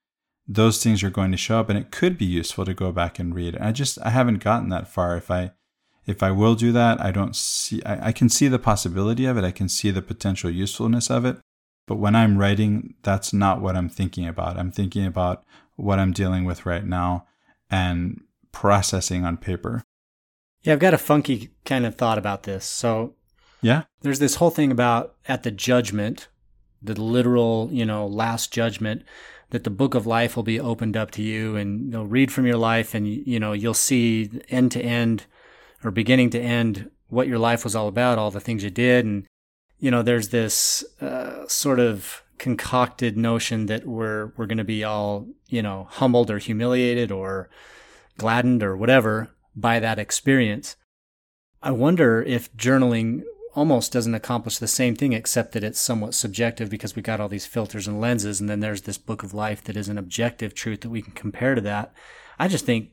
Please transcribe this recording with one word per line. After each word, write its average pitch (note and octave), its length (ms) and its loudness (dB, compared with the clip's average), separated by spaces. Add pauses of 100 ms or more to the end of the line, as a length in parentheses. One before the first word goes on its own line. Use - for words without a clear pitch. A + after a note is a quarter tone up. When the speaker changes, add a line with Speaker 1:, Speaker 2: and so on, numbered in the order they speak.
(480)
Speaker 1:
Those A2 360 4
things G#2 200 2
are F#2+ 80 0
going F#2+ 200 0
to F2+ 60 0
show A2 220 0
up, G#2+ 100 0
and G2+ 80 2
it - 140 -8
could F3+ 260 0
be G2+ 80 0
useful F2 400 -2
to F#2 80 -2
go F#2 180 -2
back E2+ 280 -2
and F2 140 -4
read. F2 240 -4
I G#2+ 140 -2
just, C3 320 -4
I A2+ 60 -2
haven't A#2+ 340 2
gotten G#2 260 0
that F2+ 180 -4
far. F2 280 -2
If - 140 -6
I, F2+ 220 -2 (560)
if G2+ 160 -2
I F#2+ 80 4
will G#2+ 240 6
do A#2 160 2
that, A#2 280 4
I F#2 120 -2
don't G2 240 -2
see, - 500 -4
I, G#2 220 -4
I A2+ 40 2
can A#2 180 4
see C#3+ 180 4
the B2+ 100 2
possibility G#2 680 0
of B2+ 120 0
it. G2 60 2
I F2+ 80 0
can F#2+ 180 -2
see - 220 0
the F#2 100 -2
potential - 480 -4
usefulness A2+ 640 -2
of B2 120 0
it. B2 140 -2 (480)
But G#2+ 120 -4
when G#2 180 4
I'm G#2+ 240 6
writing, G#2 640 2
that's G2 280 0
not G2 300 2
what F#2 140 -2
I'm F2+ 140 -2
thinking F2+ 380 -4
about. E2+ 300 -6
I'm F2+ 140 -4
thinking G2 340 -2
about F2+ 380 -2 (320)
what G2 240 0
I'm F#2 140 4
dealing F#2 320 0
with F2 200 -4
right E2+ 180 -2
now F2 440 -2 (420)
and F2+ 520 -2 (300)
processing F#2 720 0
on F2 140 -2
paper. E2+ 460 -6 (800)
Speaker 2:
Yeah, D#3+ 100 4
I've C#3 60 4
got F3 160 6
a - 20 6
funky C#3+ 520 0 (140)
kind B2+ 220 0
of A2 80 -2
thought A2+ 240 0
about G2+ 260 -4
this. G2 220 -8
So A2+ 480 -2 (480)
Speaker 1:
Yeah. C3 220 4 (180)
Speaker 2:
there's C#3 180 0
this C#3 160 2
whole F3 140 4
thing D3 220 2
about A#2+ 440 2 (120)
at - 160 -2
the A#2+ 80 -4
judgment, G#2+ 760 0 (540)
the G#2+ 180 -6
literal, A#2 720 2
you A#2 140 0
know, G#2+ 220 -2
last A2+ 440 -2
judgment, A2 520 -4 (480)
that A#2 120 -4
the A#2 60 -4
book B2 260 0
of G#2+ 100 0
life A#2 300 2
will A#2 80 -2
be A2+ 160 0
opened A2+ 380 -2
up G#2+ 140 -4
to G#2+ 120 -6
you A2 320 -4
and G#2 380 -4
they'll A2 120 -6
read B2 260 2
from C3 140 0
your A#2+ 120 4
life A2+ 360 2
and, G#2 140 -2
you A#2+ 320 -2
know, G#2+ 140 -2
you'll A2 200 -2
see A2+ 560 2 (200)
end B2+ 220 2
to A#2+ 100 -4
end A#2 440 0 (580)
or A2 80 -4
beginning A#2 380 4
to A#2 100 -2
end A#2 520 0 (160)
what B2+ 200 0
your A#2+ 120 0
life A#2 240 2
was G#2 120 -4
all G#2+ 120 0
about, A#2+ 300 2
all G#2 140 0
the G2 80 -8
things A2 240 -4
you G#2 60 -6
did. B2 360 4
And, G2+ 200 -2 (540)
you C3+ 100 0
know, A#2+ 120 4
there's A2+ 280 2
this, - 540 0 (180)
uh, - 460 -8
sort C3 320 2
of A2+ 420 0 (160)
concocted B2 800 -2
notion A#2 500 0
that A2 200 -4
we're, A2 480 -6
we're A2+ 100 -6
gonna A2 200 -2
be G#2+ 180 -4
all, G#2 440 -4 (200)
you A#2 140 -2
know, F#2+ 300 -6
humbled A#2+ 380 4
or G#2 80 -2
humiliated A#2+ 720 0
or F#2+ 380 -6 (680)
gladdened A#2+ 440 2
or G2 140 0
whatever A2 540 4 (260)
by A#2 240 2
that A2 180 0
experience. B2 800 0 (880)
I C#3 80 -2
wonder B2+ 500 4
if A#2+ 340 -4
journaling A#2+ 680 2 (320)
almost C#3+ 360 2
doesn't A#2 220 0
accomplish A2+ 440 -4
the A2+ 100 -8
same B2 280 0
thing, C#3 180 0
except A2+ 400 -2
that G#2 100 -4
it's - 160 -6
somewhat A2 340 -2
subjective A2+ 560 -2
because G#2+ 260 -8
we G#2+ 60 -6
got A2+ 180 -4
all G#2 80 -4
these G2 200 -8
filters G#2 400 -6
and G#2 120 -4
lenses, G#2+ 400 0
and G#2 100 -4
then G#2 100 -2
there's G#2 240 -4
this G2+ 140 -8
book - 260 -8
of G2 100 -12
life G#2+ 300 -4
that G2+ 120 -8
is G2+ 140 -6
an G#2 80 -4
objective G#2+ 560 -4
truth G#2+ 280 -8
that A#2 80 -10
we A2+ 120 -6
can - 120 -16
compare B2+ 420 -2
to A2+ 60 0
that. G#2 320 -4 (440)
I E3+ 100 0
just - 180 -2
think, A2+ 280 -2